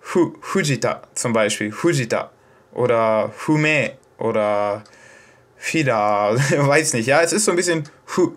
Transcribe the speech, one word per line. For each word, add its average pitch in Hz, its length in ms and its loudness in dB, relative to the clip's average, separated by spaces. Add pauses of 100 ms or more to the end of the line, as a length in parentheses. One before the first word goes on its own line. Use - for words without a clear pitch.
Fu-, - 400 0
Fujita 135 600 -2 (120)
zum - 180 -4
Beispiel, 107 400 0
Fujita 127 580 -2 (420)
oder 113 580 0
Fume 151 640 0 (260)
oder 104 680 -2 (720)
Fida, 107 800 0
<laughs> 139 220 0
weiß 143 380 2
nicht, 113 120 -2
ja, 139 160 4
es 170 100 2
ist 214 120 0
so - 60 0
ein 180 60 0
bisschen 175 280 -2 (320)
Hu. 180 200 2